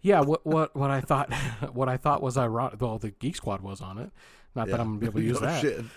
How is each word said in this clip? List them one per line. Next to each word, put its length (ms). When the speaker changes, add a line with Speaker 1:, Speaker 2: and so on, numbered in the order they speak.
Speaker 1:
Yeah, 200
what, 260
what, 280
what 140
I 120
thought, 320
<laughs> 400
what 160
I 80
thought 260
was 160
ironic. 420
Well, 160
the 140
Geek 240
Squad 260
was 180
on 200
it. 100
Not 140
that 80
Speaker 2:
Yeah. 40
Speaker 1:
I'm 160
gonna 20
be 60
able 140
to 60
Speaker 2:
<laughs> 20
Speaker 1:
use 140
Speaker 2:
No 40
Speaker 1:
that, 160
Speaker 2:
shit. 240